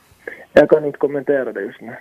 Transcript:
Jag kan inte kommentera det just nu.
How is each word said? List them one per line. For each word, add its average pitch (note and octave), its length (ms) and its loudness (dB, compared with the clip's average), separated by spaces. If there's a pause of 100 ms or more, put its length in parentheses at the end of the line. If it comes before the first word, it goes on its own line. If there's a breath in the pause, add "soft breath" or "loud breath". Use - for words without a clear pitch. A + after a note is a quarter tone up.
(520 loud breath)
Jag D3 180 4
kan D#3 140 4
inte C#3+ 140 -6
kommentera C#3 540 -2
det G2+ 80 -8
just G2+ 200 -10
nu. A2+ 200 -16